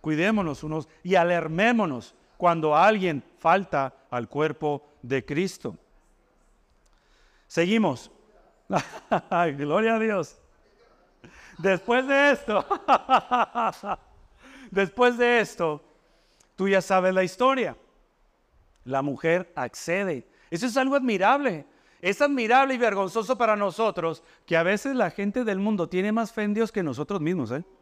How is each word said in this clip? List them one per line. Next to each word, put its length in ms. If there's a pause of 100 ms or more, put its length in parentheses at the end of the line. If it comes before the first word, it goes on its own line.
Cuidémonos 600
unos 240 (160)
y 120
alarmémonos 1000 (220)
cuando 380
alguien 480 (160)
falta 560 (160)
al 180
cuerpo 540 (180)
de 240
Cristo. 500 (1700)
Seguimos. 640 (580)
<laughs> 600
Ay, 240
gloria 420
a 40
Dios. 400 (1160)
Después 480
de 260
esto, 340 (200)
<laughs> 1120 (720)
después 460
de 220
esto, 440 (720)
tú 120
ya 140
sabes 320
la 100
historia. 520 (1120)
La 140
mujer 520
accede. 720 (240)
Eso 160
es 120
algo 180
admirable. 680 (360)
Es 200
admirable 520
y 40
vergonzoso 600
para 200
nosotros 680 (220)
que 100
a 80
veces 320
la 160
gente 320
del 160
mundo 300
tiene 240
más 180
fe 120
en 100
Dios 180
que 120
nosotros 360
mismos, 320
¿eh? 140 (160)